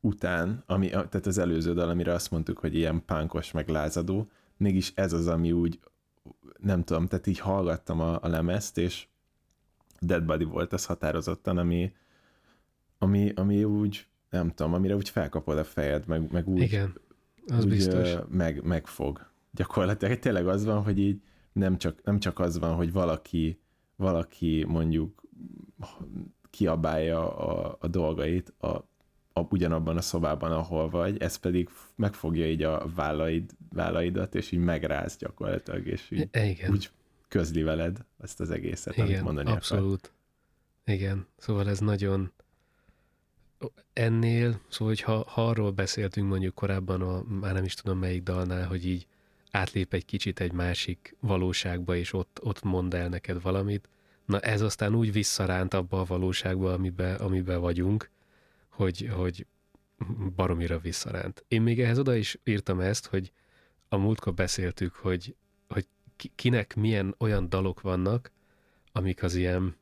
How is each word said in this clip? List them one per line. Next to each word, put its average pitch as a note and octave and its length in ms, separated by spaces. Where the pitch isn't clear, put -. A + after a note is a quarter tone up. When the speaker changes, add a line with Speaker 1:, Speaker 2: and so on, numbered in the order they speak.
Speaker 1:
után, F#2+ 640
ami, F#2+ 260
a, F#2+ 160
tehát - 180
az F#2+ 120
előző E2+ 360
dal, F2 140
amire F2 240
azt F2 180
mondtuk, D#2+ 280
hogy D#2+ 160
ilyen E2 300
pánkos, D#2+ 460
meg D2+ 180
lázadó, E2+ 640
mégis F#2+ 380
ez F#2+ 180
az, E2+ 140
ami E2 260
úgy, E2+ 260
nem F#2+ 240
tudom, E2 220
tehát F#2 200
így F#2 120
hallgattam F2 640
a, E2 220
a F2 60
lemezt, E2+ 500
és - 280
Dead E2+ 240
Body D#2+ 200
volt E2 280
az F2+ 120
határozottan, E2+ 760
ami, F2 340
ami, G2+ 360
ami G2+ 300
úgy, G#2 420
nem F2 240
tudom, D#2+ 200
amire F#2+ 220
úgy G2+ 120
felkapod D2+ 500
a D#2 60
fejed, D2 420
meg, D#2+ 260
meg E2+ 160
úgy, F#2 120
Speaker 2:
Igen, G2 400
az A#2 180
Speaker 1:
úgy, G2+ 60
Speaker 2:
biztos. F#2 440
Speaker 1:
ö, E2+ 140
meg, E2 340
megfog. D#2 640
Gyakorlatilag G2 680
tényleg F#2 300
az G2+ 160
van, G#2+ 180
hogy G2+ 160
így G2+ 240
nem F#2+ 260
csak, - 260
nem G2+ 140
csak F#2 200
az F2 200
van, E2 160
hogy E2+ 180
valaki, E2 680
valaki E2 720
mondjuk D#2+ 540
kiabálja E2 840
a, E2 440
a D#2+ 80
dolgait E2 680
a, - 80
a, F2 80
ugyanabban E2 460
a E2+ 40
szobában, D#2+ 520
ahol D#2+ 380
vagy, F2 320
ez E2+ 140
pedig F2+ 320
f-, - 160
megfogja E2 540
így D#2+ 120
a D#2+ 320
vállaid, D#2+ 560
vállaidat, F2 680
és - 180
így F2+ 80
megráz D#2+ 560
gyakorlatilag, - 680
és - 240
így - 220
Speaker 2:
I-, G#2+ 160
igen. F#2+ 220
Speaker 1:
úgy G2 200
közli D#2+ 340
veled E2 420
ezt - 220
az E2+ 100
egészet, E2+ 480
amit G#2+ 120
Speaker 2:
Igen, F#2+ 140
Speaker 1:
mondani D2 220
akar. A2 120
Speaker 2:
abszolút. G2 540
Igen, G2 420
szóval G2+ 320
ez G2+ 100
nagyon G2 540
ennél, A#2 760
szóval, G#2+ 260
hogy G#2 60
ha, A2 280
ha A2+ 200
arról G#2+ 220
beszéltünk G2 580
mondjuk F#2+ 260
korábban F#2+ 480
a, F#2 200
már F#2+ 140
nem F#2+ 100
is F#2 100
tudom F#2+ 240
melyik F2+ 240
dalnál, F2+ 440
hogy F2+ 200
így F2+ 200
átlép F#2+ 420
egy F2+ 120
kicsit - 360
egy F2 120
másik F2 680
valóságba, F2+ 760
és F2 160
ott, - 300
ott G#2 200
mond F#2 320
el F2 140
neked F2 340
valamit, G2 460
na G2+ 140
ez G#2+ 200
aztán G#2+ 340
úgy A2+ 180
visszaránt F#2+ 600
abba F#2 260
a F#2 40
valóságba, F#2 680
amibe, F#2 420
amibe F#2 420
vagyunk, F2+ 540
hogy, F#2 440
hogy F2+ 340
baromira E2+ 420
visszaránt. F#2 720
Én A2+ 140
még A#2 180
ehhez A#2+ 180
oda C3+ 160
is G#2+ 300
írtam G2+ 360
ezt, F#2+ 260
hogy F#2 260
a G#2+ 80
múltkor G2+ 380
beszéltük, F2+ 600
hogy, - 420
hogy - 180
ki-, - 180
kinek A#2+ 420
milyen G#2 420
olyan G2+ 300
dalok F#2+ 320
vannak, F#2+ 520
amik F#2+ 300
az F2 120
ilyen F2+ 480